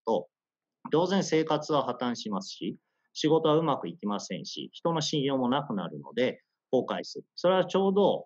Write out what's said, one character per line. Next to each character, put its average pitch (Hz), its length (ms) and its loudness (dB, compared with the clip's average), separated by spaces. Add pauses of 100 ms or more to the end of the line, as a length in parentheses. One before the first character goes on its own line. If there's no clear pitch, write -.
と、 78 220 0 (640)
当 165 140 4
然 190 180 2
生 160 220 2
活 151 260 -2
は 143 140 2
破 123 160 -4
綻 120 140 -2
し 110 140 -10
ま 98 120 -2
す - 80 -12
し、 - 280 -8 (360)
仕 - 140 -2
事 160 220 4
は 151 60 6
う 165 80 4
ま 135 160 0
く - 80 -8
い 85 80 -8
き - 120 -8
ま 101 120 -2
せ - 180 -8
ん - 80 -10
し、 - 280 -10
人 - 180 -2
の 165 100 0
信 151 200 -2
用 135 160 0
も 123 120 2
な 139 140 2
く 127 100 -6
な 92 140 -4
る 73 120 -10
の 71 140 -16
で、 120 280 0 (300)
崩 104 300 0
壊 - 20 -10
す - 160 -12
る。 - 60 -18 (100)
そ 175 140 2
れ 185 60 4
は 180 100 2
ち 175 100 -8
ょ 190 140 4
う 196 40 0
ど、 185 320 4